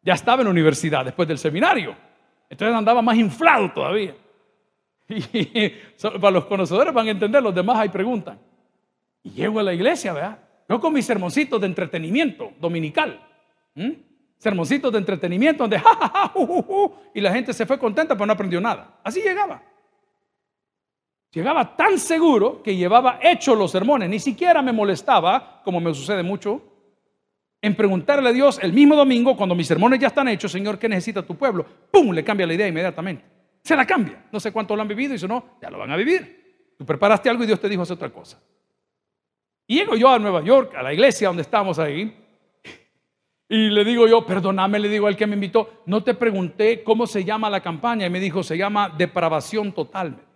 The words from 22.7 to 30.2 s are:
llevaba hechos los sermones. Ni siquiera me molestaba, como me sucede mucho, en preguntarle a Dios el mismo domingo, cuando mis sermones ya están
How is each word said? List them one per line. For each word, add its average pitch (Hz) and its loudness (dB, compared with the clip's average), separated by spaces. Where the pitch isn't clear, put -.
llevaba 233 4
hechos 269 4
los 190 0
sermones. 202 0
Ni 208 -4
siquiera 311 2
me 262 -2
molestaba, 208 0
como 180 -4
me 165 -2
sucede 175 -4
mucho, 202 -6
en 208 0
preguntarle 233 2
a - 4
Dios 262 2
el 180 -2
mismo 285 8
domingo, 254 4
cuando 180 0
mis 175 -2
sermones 220 4
ya 269 2
están 269 0